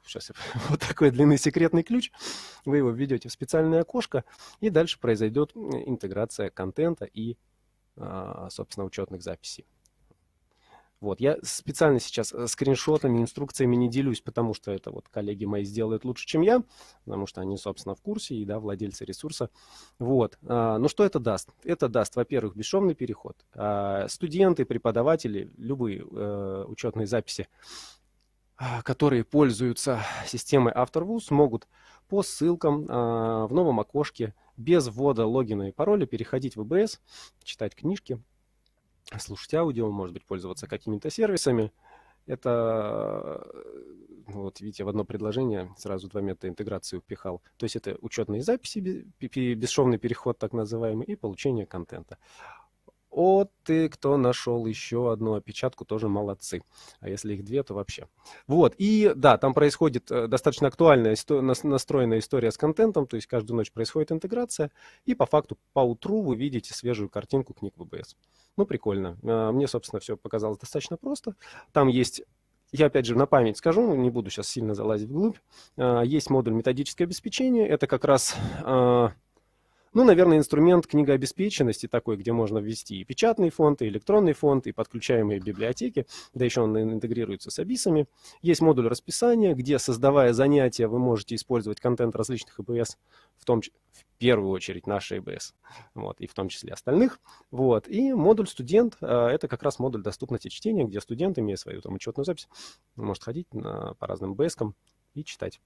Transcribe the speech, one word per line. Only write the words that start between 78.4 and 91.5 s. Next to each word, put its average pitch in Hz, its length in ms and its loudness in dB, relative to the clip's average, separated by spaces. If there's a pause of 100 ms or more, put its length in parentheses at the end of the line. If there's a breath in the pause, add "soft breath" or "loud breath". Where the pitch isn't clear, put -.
а, 123 480 4 (800)
ну, 240 100 8
наверное, 175 340 10
инструмент 160 500 6
книгообеспеченности 139 960 2
такой, 113 300 -2
где 101 160 -2
можно 110 260 0
ввести 104 420 -8
и 101 40 -12
печатный 208 460 2
фонд, 151 320 4
и 113 40 0
электронный 170 460 4
фонд, 139 340 2
и 113 60 -6
подключаемые 110 680 0
библиотеки, 113 640 -4 (280 loud breath)
да 123 100 0
ещё 120 200 2
он 107 120 2
ин-, 110 180 0
интегрируется 110 580 -6
с - 80 -8
абисами. 170 480 0 (340 loud breath)
Есть 165 180 4
модуль 131 280 6
расписания, 214 640 2
где, 131 240 0
создавая 131 540 4
занятия, 131 560 4
вы 117 100 0
можете 120 380 0
использовать 107 440 -4